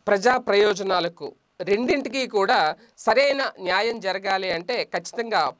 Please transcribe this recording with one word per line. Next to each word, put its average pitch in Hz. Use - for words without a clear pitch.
ప్రజా 208
ప్రయోజనాలకు 190
రెండింటికి 247
కూడా 196
సరైన 269
న్యాయం 208
జరగాలి 190
అంటే 170
ఖచ్చితంగా 190